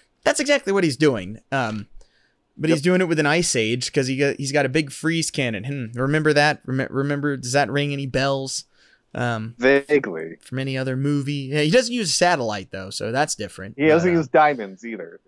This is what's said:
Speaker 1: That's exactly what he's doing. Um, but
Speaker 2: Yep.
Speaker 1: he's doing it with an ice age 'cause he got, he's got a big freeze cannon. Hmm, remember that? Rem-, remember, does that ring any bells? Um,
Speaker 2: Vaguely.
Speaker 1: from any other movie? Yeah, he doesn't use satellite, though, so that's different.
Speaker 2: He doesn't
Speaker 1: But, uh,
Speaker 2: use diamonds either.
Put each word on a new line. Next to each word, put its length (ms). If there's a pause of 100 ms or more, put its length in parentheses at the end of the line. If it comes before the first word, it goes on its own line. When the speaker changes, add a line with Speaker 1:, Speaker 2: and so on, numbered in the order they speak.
(240)
Speaker 1:
That's 160
exactly 340
what 100
he's 140
doing. 420 (120)
Um, 360 (720)
but 120
Speaker 2:
Yep. 80
Speaker 1:
he's 60
doing 180
it 60
with 120
an 80
ice 280
age 380
'cause 140
he 100
got, 200
he's 140
got 140
a 40
big 220
freeze 380
cannon. 360
Hmm, 340
remember 340
that? 320
Rem-, 240
remember, 480
does 160
that 180
ring 220
any 140
bells? 580 (500)
Um, 440
Speaker 2:
Vaguely. 800
Speaker 1:
from 180
any 180
other 180
movie? 560
Yeah, 100
he 100
doesn't 220
use 220
satellite, 560
though, 200
so 200
that's 240
different. 420
Speaker 2:
He 100
doesn't 220
Speaker 1:
But, 60
uh, 40
Speaker 2:
use 80
diamonds 580
either. 420